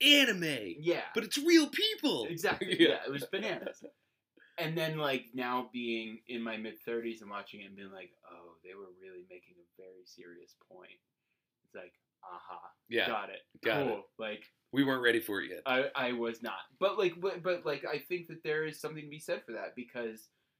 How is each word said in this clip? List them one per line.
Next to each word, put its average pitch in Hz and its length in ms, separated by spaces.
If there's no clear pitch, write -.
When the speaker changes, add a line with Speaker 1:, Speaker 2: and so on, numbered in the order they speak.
Speaker 1:
anime, 180 800
Speaker 2:
Yeah. 165 340
Speaker 1:
but 220 120
it's - 120
real 311 320
people." 311 580
Speaker 2:
Exactly. 175 420
Speaker 1:
<laughs> 180 100
Yeah. 165 100
Speaker 2:
Yeah, 95 160
it 127 60
was 139 140
bananas. 190 580
And 160 200
then, 156 200
like, 135 380
now 123 380
being 113 540
in 120 140
my 113 140
mid-thirties 110 640
and 101 80
watching 101 300
it 98 60
and 98 100
being 98 160
like, 92 240
"Oh, 87 360
they 92 100
were 98 160
really 92 280
making 90 300
a 87 80
very 92 240
serious 87 500
point." 92 260
It's - 100
like, 90 180
"Aha. 90 500
Speaker 1:
Yeah. 110 180
Speaker 2:
Got 101 260
it. - 140
Speaker 1:
Got 113 200
it. 131 80
Speaker 2:
Cool." 101 280
Like, 107 320
Speaker 1:
We 139 140
weren't 131 180
ready 117 160
for 98 220
it 73 100
yet. 85 140
Speaker 2:
I, 131 280
I 127 200
was 117 280
not. 98 200
But, 196 180
like, 175 220
but, 175 240
but, 175 220
like, 143 200
I 147 140
think 175 300
that 135 140
there 156 220
is 156 140
something 151 240
to 147 60
be 151 100
said 180 260
for 117 60
that 98 240
because 117 540